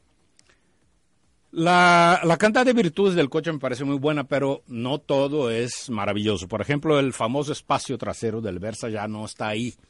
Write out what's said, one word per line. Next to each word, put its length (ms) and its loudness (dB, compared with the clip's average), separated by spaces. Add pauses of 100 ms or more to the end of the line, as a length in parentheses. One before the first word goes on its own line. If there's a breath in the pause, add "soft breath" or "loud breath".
(1500)
la, 720 6
la 120 4
cantidad 300 4
de 60 4
virtudes 420 2
del 160 2
coche 220 -4
me 80 -6
parece 240 -4
muy 140 -2
buena, 260 0
pero 420 -2
no 320 -6
todo 500 0
es 400 -4
maravilloso. 600 -2
Por 120 -2
ejemplo, 380 0
el 140 0
famoso 400 -2
espacio 440 -4
trasero 440 -6
del 180 -6
Versa 300 -8
ya 180 -6
no 180 -10
está 240 -8
ahí. 260 -6 (160)